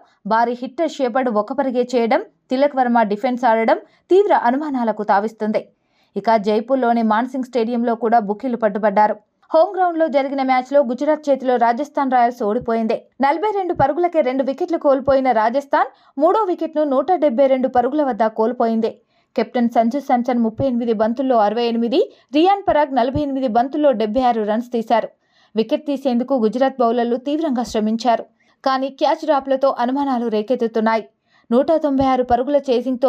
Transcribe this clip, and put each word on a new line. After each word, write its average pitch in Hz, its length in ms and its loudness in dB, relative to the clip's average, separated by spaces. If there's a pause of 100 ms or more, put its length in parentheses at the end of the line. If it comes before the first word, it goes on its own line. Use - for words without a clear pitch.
(320)
భారీ 233 280 0
హిట్టర్ 285 360 -4
షెపర్డ్ 247 340 0 (120)
ఒక 214 180 -6
పరుగే 254 340 -2
చేయడం, 233 260 2 (320)
తిలక్ 277 280 0
వర్మ 240 220 2 (100)
డిఫెన్స్ 247 400 -2
ఆడడం 226 280 2 (320)
తీవ్ర 381 220 6 (140)
అనుమానాలకు 240 640 -2
తావిస్తుంది. 214 500 -2 (540)
ఇక 208 180 0 (120)
జైపూర్లోని 233 640 0
మాన్సింగ్ 247 380 -2
స్టేడియంలో 233 440 -2 (100)
కూడా 233 240 2
బుకీలు 220 380 -4
పట్టుబడ్డారు. 208 500 2 (360)
హోమ్ 330 260 4
గ్రౌండ్లో 339 300 0 (100)
జరిగిన 269 320 -2
మ్యాచ్లో 254 320 2 (100)
గుజరాత్ 294 380 -2
చేతిలో 262 340 2
రాజస్థాన్ 262 520 0
రాయల్స్ 247 340 2
ఓడిపోయింది. 226 480 -2 (280)
నలభై 320 320 0
రెండు 359 240 -2
పరుగులకే 311 480 0
రెండు 262 200 -2
వికెట్లు 320 360 -4
కోల్పోయిన 269 440 2 (100)
రాజస్థాన్ 277 520 0 (320)
మూడో 381 180 4 (100)
వికెట్ను 311 320 -2 (100)
నూట 269 140 0 (160)
డెబ్బై 277 300 2
రెండు 262 240 0
పరుగుల 262 320 0
వద్ద 226 180 0 (100)
కోల్పోయింది. 226 540 0 (460)
కెప్టెన్ 233 400 -2
సంజు 240 320 2
శాంసన్ 240 360 0
ముప్పై 226 240 -4
ఎనిమిది 240 320 -2
బంతుల్లో 240 460 0
అరవై 220 240 -2
ఎనిమిది, 233 300 0 (360)
రియాన్ 381 320 2
పరాగ్ 302 300 0
నలభై 262 280 -2
ఎనిమిది 269 300 -4
బంతుల్లో 277 360 0 (100)
డెబ్బై 226 260 -2
ఆరు 226 220 0
రన్స్ 233 240 -4
తీశారు. 226 340 0 (460)
వికెట్ 226 340 -2
తీసేందుకు 262 560 -2
గుజరాత్ 262 380 0
బౌలర్లు 240 440 0
తీవ్రంగా 285 460 -2
శ్రమించారు, 226 540 0 (380)
కానీ 262 260 -2 (120)
క్యాచ్ 311 280 0
డ్రాప్లతో 269 400 0 (140)
అనుమానాలు 262 520 -2
రేకెత్తుతున్నాయి. 226 680 -2 (460)
నూట 277 200 2 (120)
తొంభై 277 280 0
ఆరు 254 180 0
పరుగుల 254 380 0
చేజింగ్తో 247 420 0